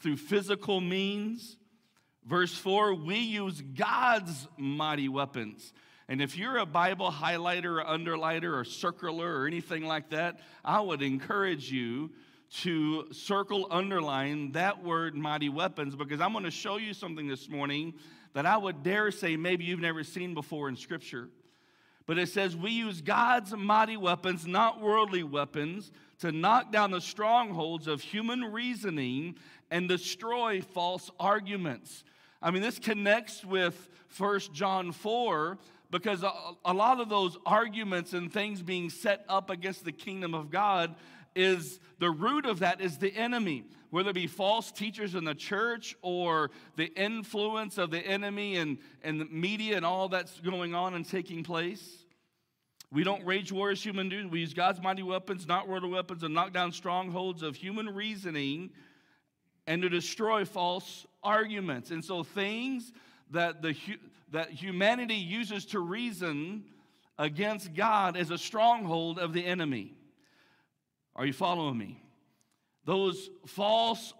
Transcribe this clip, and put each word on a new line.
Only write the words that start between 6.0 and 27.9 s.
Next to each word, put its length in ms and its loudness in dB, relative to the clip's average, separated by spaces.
And 120 -2
if 160 -2
you're 200 -2
a 80 2
Bible 440 2
highlighter 720 0
or 40 -4
underliner 680 0
or 100 0
circler 800 -4
or 60 2
anything 380 -4
like 240 -4
that, 300 -2
I 180 2
would 200 -2
encourage 680 0
you 400 -4
to 500 0
circle, 600 0
underline 840 0
that 300 0
word, 320 0
mighty 340 0
weapons, 460 -2
because 260 -4
I'm 120 4
gonna 180 -4
show 260 -4
you 160 -6
something 340 -8
this 220 -6
morning 440 -2
that 120 0
I 120 6
would 260 -2
dare 260 4
say 280 0
maybe 260 0
you've 160 -2
never 240 0
seen 300 -6
before 360 -4
in 60 -4
Scripture. 540 -10
But 120 0
it 120 2
says, 260 0
"We 160 -2
use 300 -2
God's 520 4
mighty 440 4
weapons, 480 0
not 360 4
worldly 420 4
weapons, 680 -2
to 120 0
knock 420 4
down 180 6
the 100 0
strongholds 840 2
of 140 0